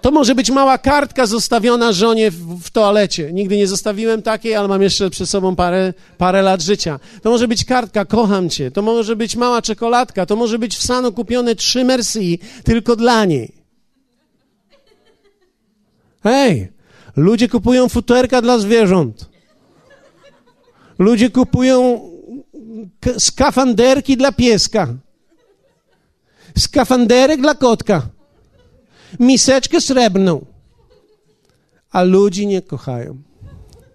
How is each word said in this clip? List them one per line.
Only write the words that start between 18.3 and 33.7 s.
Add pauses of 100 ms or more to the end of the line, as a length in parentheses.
dla
zwierząt. (1700)
Ludzie
kupują (880)
k-,
skafanderki
dla
pieska. (1700)
Skafanderek
dla
kotka. (1120)
Miseczkę
srebrną, (1500)
a
ludzi
nie
kochają. (720)